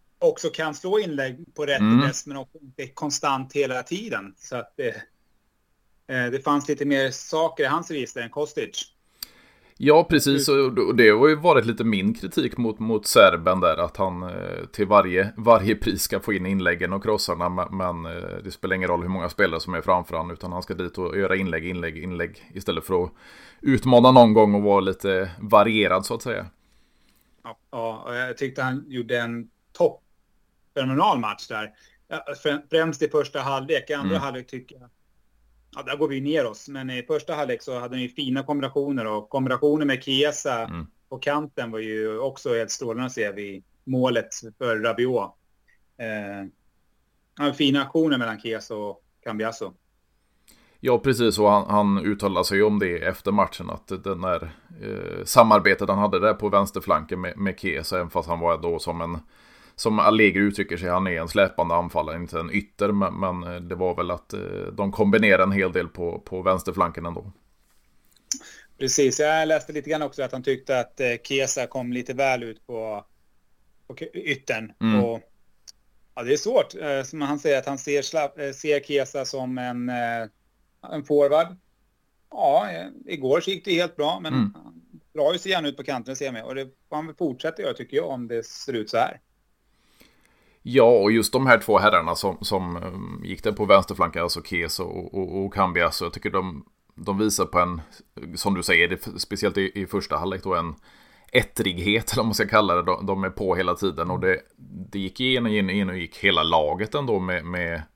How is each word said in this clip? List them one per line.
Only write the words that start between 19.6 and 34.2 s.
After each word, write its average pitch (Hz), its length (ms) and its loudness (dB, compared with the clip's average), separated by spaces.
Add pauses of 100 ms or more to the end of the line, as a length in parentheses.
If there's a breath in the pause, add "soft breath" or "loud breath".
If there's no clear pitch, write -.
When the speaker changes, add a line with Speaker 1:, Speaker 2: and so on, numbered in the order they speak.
Speaker 2:
är 82 80 -4
framför 90 360 0
han, 85 140 -6
utan 90 200 -12
han 90 120 -8
ska 95 100 -10
dit 87 240 -8
och 90 200 -4
göra 95 180 2
inlägg, 85 320 -4
inlägg, 85 300 -6
inlägg 85 560 -8
istället 95 320 -6
för 90 180 0
att 87 80 -6 (500 loud breath)
utmana 127 500 8
någon 120 220 10
gång 107 220 8
och 101 80 2
vara 101 160 6
lite 95 600 0
varierad, 104 640 4
så 120 80 -6
att 117 80 -8
säga. 101 240 -6 (1000)
Speaker 1:
Ja, 113 160 -18 (120)
ja, 113 360 -6
och 120 80 -8
jag 123 220 -6
tyckte 135 240 -6
han 131 260 -4
gjorde 123 320 -2
en 117 300 -6 (220)
topp, - 320 0 (680)
fenomenal 139 460 2
match 104 280 -6
där. 107 220 -8 (380 soft breath)
Ja, 156 180 -10 (180)
frä-, 147 260 -2
främst 160 320 0
i 151 80 0
första 143 300 -2
halvlek. 135 500 -2
I 147 40 -4
andra 139 220 -4
Speaker 2:
Mm. 185 60 -2